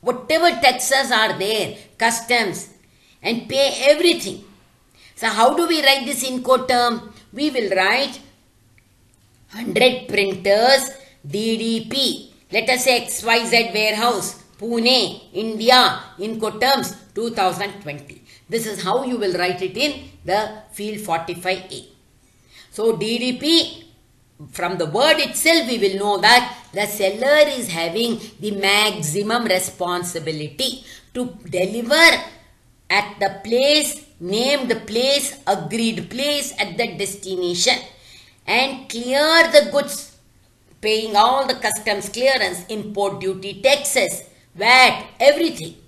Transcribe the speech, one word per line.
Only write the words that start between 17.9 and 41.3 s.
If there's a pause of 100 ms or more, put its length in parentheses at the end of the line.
This
is
how
you
will
write
it
in (140)
the
field
forty-five
A. (840)
So
D
D
P, (640)
from
the
word
itself,
we
will
know
that (160)
the
seller
is
having (200)
the
maximum
responsibility (280)
to (120)
deliver (680)
at
the
place, (140)
named
place,
agreed
place
at
the
destination (680)
and
clear
the
goods, (640)
paying
all